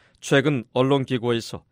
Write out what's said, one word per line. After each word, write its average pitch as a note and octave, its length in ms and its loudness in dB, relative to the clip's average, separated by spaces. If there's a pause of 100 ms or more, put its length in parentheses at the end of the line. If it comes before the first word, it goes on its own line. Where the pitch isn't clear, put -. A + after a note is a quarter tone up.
(200)
최근 C#3 520 2
언론기고에서 B2 1000 -2